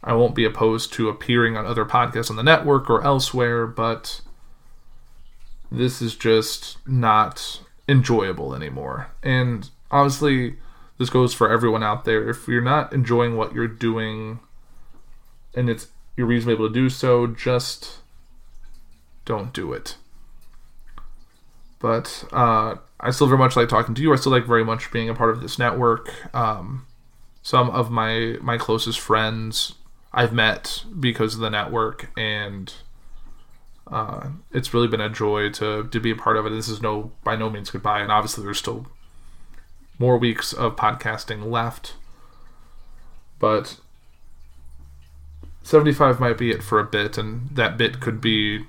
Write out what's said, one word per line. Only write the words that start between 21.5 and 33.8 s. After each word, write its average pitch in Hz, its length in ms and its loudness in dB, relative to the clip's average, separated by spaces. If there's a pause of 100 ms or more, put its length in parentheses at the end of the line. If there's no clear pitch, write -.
But, 117 520 -2
uh, 113 440 2 (240)
I 123 100 -2
still 143 160 4
very 131 120 6
much 131 180 6
like 120 120 6
talking 117 280 2
to 131 60 -4
you. 156 100 6
I 135 40 6
still 131 140 2
like 123 160 4
very 117 180 4
much 113 280 -4
being 113 160 -2
a 113 60 -2
part 117 160 4
of 113 100 0
this 117 180 -8
network. 120 540 2 (200)
Um, 113 540 -4 (560)
some 127 280 2
of 117 200 0
my, 113 500 0
my 117 180 -2
closest 113 420 -2
friends 110 720 0 (380)
I've 120 200 2
met 110 520 0 (160)
because 110 340 0
of 113 60 -6
the 110 100 -2
network, 110 680 -2
and, 104 560 -6 (1160)